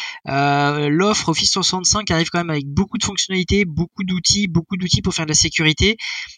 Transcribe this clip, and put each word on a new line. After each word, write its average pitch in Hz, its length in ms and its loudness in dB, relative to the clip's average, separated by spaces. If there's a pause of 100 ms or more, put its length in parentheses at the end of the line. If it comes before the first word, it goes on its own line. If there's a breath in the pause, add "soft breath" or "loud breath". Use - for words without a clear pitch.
(280 loud breath)
euh, 143 600 2
l'offre 190 400 2
Office - 220 2
trois 190 100 0
cent 185 220 -2
soixante-cinq 202 260 0
arrive 165 220 2
quand 175 80 0
même 170 100 -4
avec 147 160 -2
beaucoup 185 320 0
de 208 60 -2
fonctionnalités, 190 640 0
beaucoup 170 380 -4
d'outils, 185 440 0
beaucoup 170 300 -2
d'outils 185 260 0
pour 180 100 0
faire 165 120 -2
de 151 60 -4
la 151 40 2
sécurité. 165 640 2 (400 loud breath)